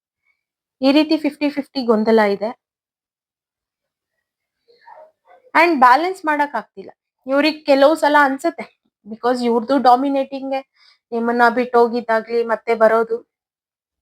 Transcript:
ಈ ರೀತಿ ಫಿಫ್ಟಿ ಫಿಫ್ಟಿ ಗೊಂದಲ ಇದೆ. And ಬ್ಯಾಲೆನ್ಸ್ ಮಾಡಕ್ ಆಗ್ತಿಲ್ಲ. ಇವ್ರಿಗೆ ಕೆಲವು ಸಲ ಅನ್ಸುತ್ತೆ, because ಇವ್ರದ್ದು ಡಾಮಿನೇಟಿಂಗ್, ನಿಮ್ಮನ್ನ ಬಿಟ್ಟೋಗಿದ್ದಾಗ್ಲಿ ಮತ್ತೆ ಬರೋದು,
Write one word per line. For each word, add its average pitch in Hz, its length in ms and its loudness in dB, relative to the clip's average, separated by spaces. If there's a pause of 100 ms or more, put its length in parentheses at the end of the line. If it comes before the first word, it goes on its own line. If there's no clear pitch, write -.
(800)
ಈ 262 160 2
ರೀತಿ 311 280 0
ಫಿಫ್ಟಿ 294 320 -4
ಫಿಫ್ಟಿ 277 240 -10 (100)
ಗೊಂದಲ 220 300 2 (160)
ಇದೆ. 202 140 -6 (3000)
And 339 120 2 (140)
ಬ್ಯಾಲೆನ್ಸ್ 330 340 2 (100)
ಮಾಡಕ್ 285 300 -4
ಆಗ್ತಿಲ್ಲ. - 300 -18 (360)
ಇವ್ರಿಗೆ 285 340 -2 (100)
ಕೆಲವು 277 240 4 (100)
ಸಲ 294 120 2 (120)
ಅನ್ಸುತ್ತೆ, 269 380 -6 (460)
because 247 360 -4
ಇವ್ರದ್ದು 233 280 0 (120)
ಡಾಮಿನೇಟಿಂಗ್, 269 680 0 (560)
ನಿಮ್ಮನ್ನ 233 360 0 (100)
ಬಿಟ್ಟೋಗಿದ್ದಾಗ್ಲಿ 233 840 -2 (120)
ಮತ್ತೆ 226 220 -4 (100)
ಬರೋದು, 226 340 0 (840)